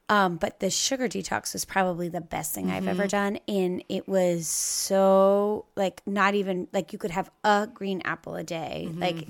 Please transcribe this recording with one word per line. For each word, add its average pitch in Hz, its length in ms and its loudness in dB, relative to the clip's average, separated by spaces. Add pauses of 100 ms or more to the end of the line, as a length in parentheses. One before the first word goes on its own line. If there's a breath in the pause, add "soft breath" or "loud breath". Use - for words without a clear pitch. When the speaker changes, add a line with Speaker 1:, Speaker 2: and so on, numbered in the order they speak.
Speaker 1:
um, 190 300 4
but - 220 -4
the 185 100 -2
sugar 254 380 -2
detox - 460 -4
was 185 120 -6
probably 175 440 0
the 170 120 -6
best - 320 -6
thing 185 160 -2
I've 190 180 -2
ever 190 160 0
Speaker 2:
Mm-hmm. 196 60 0
Speaker 1:
done, 202 380 0
and 185 420 0
it 190 180 -6
was 180 400 2
so, 196 1160 4 (100)
like, 190 300 -4
not 202 300 2
even, 185 380 -2
like, 190 200 -2
you 202 60 -10
could 208 120 -4
have 185 200 -4 (120)
a 208 300 4
green 196 320 -4
apple 160 300 -6
a 175 80 -6
day. 160 440 -6
Speaker 2:
Mm-hmm. 165 140 -8
Speaker 1:
Like, 165 280 -2